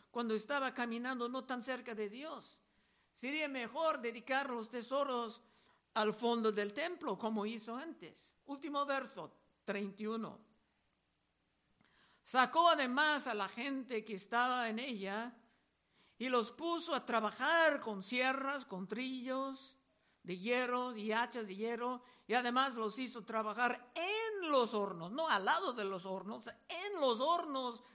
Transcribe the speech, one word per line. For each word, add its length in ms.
cuando 240
estaba 400
caminando 560
no 140
tan 180
cerca 320
de 160
Dios. 500
Sería 340
mejor 540
dedicar 480
los 180
tesoros 720
al 180
fondo 400
del 220
templo, 420
como 300
hizo 280
antes. 600
Último 400
verso, 480
treinta 380
y 60
uno. 380
Sacó 460
además 580
a 60
la 160
gente 560
que 80
estaba 560
en 100
ella 560
y 100
los 220
puso 440
a 120
trabajar 720
con 220
sierras, 640
con 200
trillos 920
de 140
hierro 580
y 160
hachas 360
de 100
hierro, 460
y 80
además 400
los 240
hizo 260
trabajar 720
en 560
los 240
hornos, 360
no 200
al 160
lado 260
de 140
los 180
hornos, 440
en 320
los 180
hornos 640